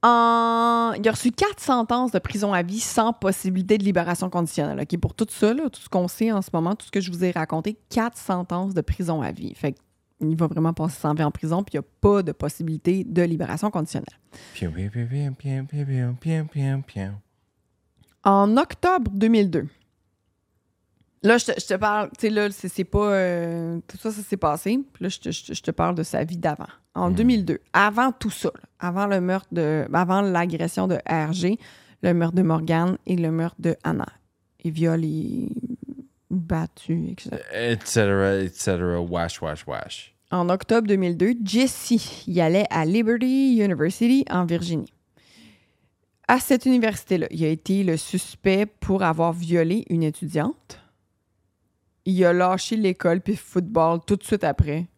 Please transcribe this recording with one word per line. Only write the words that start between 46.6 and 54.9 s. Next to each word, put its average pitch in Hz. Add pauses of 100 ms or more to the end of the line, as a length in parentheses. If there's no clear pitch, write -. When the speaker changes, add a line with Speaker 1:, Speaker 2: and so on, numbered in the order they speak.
Speaker 1:
université-là, 220
il 165
a 156
été 190
le 170
suspect 190
pour 196
avoir 165
violé 170
une 165
étudiante. 156 (1200)
Il 185
a 175
lâché 185
l'école 185
puis -
le 208
football 170
tout 202
de 190
suite -
après. 151 (120)